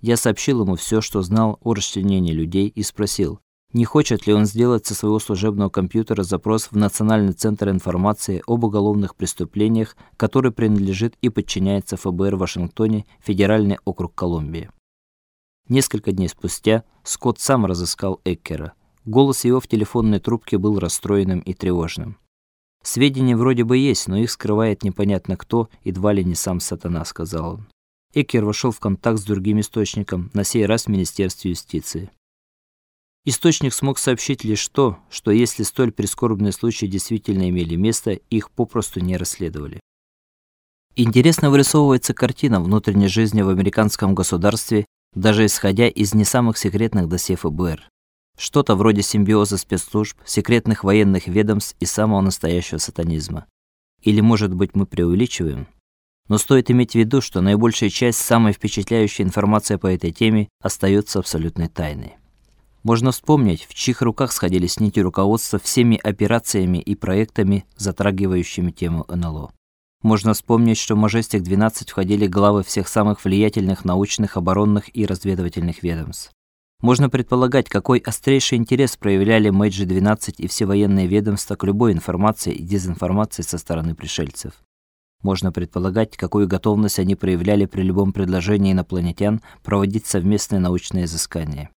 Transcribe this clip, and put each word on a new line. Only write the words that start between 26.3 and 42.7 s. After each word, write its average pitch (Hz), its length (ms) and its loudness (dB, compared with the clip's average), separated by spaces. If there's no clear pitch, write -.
сам 87 260 -4
сатана", — 85 460 -6
сказал 85 480 -8
он. 107 120 -18
Эккер 123 300 0
вошел 107 260 -2
в 107 100 -8
контакт 110 380 -2
с 98 60 -8
другим 104 360 0
источником, 98 720 -4
на 104 100 -2
сей 107 240 0
раз 113 180 0
в - 40 -8
Министерстве 95 640 -2
юстиции. 85 600 -8
Источник - 500 0
смог 139 240 -2
сообщить - 460 -2
лишь 107 240 -2
то, 123 300 0
что - 220 -4
если 113 320 2
столь 117 280 -2
прискорбные 104 600 -2
случаи 113 340 -4
действительно 95 640 -2
имели 85 260 -2
место, 110 380 -2
их - 380 -4
попросту 113 500 -4
не 90 160 -2
расследовали. 82 640 -8
Интересно 123 560 4
вырисовывается 139 640 4
картина 120 460 0
внутренней 101 480 2